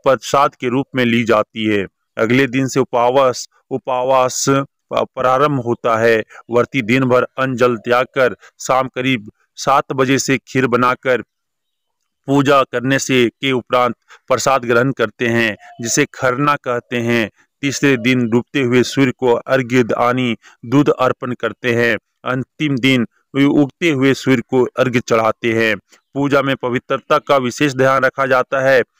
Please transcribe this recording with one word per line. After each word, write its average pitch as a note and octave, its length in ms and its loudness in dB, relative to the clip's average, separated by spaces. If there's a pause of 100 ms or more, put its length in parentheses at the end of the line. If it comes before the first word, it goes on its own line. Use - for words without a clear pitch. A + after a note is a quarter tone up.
प्रसाद C#3+ 520 0
के - 120 -8
रूप B2+ 180 -2 (100)
में B2+ 100 0
ली A#2 180 0
जाती A2 420 0
है। G2+ 220 -2 (300)
अगले A#2+ 300 0
दिन C3 200 -2
से C3 120 -4
उपवास, B2+ 720 0 (220)
उपवास C3 800 -2
प-, C#3 160 0 (280)
प्रारंभ C3 640 0
होता A#2 380 -2
है। A2+ 260 2 (280)
व्रती A#2+ 300 0
दिन B2 220 0
भर B2 200 2
अन्न C3 320 -4
जल B2 200 2
त्याग A#2+ 300 0
कर B2 300 0 (240)
शाम C3 280 0
करीब B2+ 440 -4 (240)
सात C#3+ 380 -2
बजे C3 260 2
से C3+ 180 -2
खीर B2+ 300 -2
बनाकर B2 540 0 (1040)
पूजा C#3 360 4
करने B2+ 360 -2
से, B2+ 300 2
के C3+ 220 -6
उपरांत B2 440 0 (320)
प्रसाद B2+ 380 0
ग्रहण A#2+ 260 2
करते A#2 360 -4
हैं, A#2 300 0 (240)
जिसे A#2 320 -2
खरना C#3 420 0
कहते B2 420 -6
हैं। A#2 320 -2 (320)
तीसरे C#3 360 0
दिन B2 320 0
डूबते A#2+ 320 -2
हुए B2 220 2
सूर्य C3+ 280 0
को A#2+ 220 0
अर्घ्य B2+ 500 0
दानी A#2+ 540 -2 (280)
दूध C3+ 240 2
अर्पण B2+ 440 -2
करते A#2 400 -4
हैं। A#2 240 0 (280)
अंतिम C3 520 -4
दिन B2 300 2 (280)
उ-, C#3 260 2
उगते D3+ 300 -2
हुए C3+ 220 2
सूर्य B2+ 280 0
को C3 220 0
अर्घ्य B2 360 0
चढ़ाते A2+ 540 -2
हैं। A2+ 240 0 (360)
पूजा C#3 280 0
में C3+ 140 -2
पवित्रता B2+ 600 -4
का C#3+ 200 0
विशेष C3 360 -2
ध्यान C3 300 2
रखा C3+ 220 0
जाता B2+ 340 0
है। C3 240 4 (160)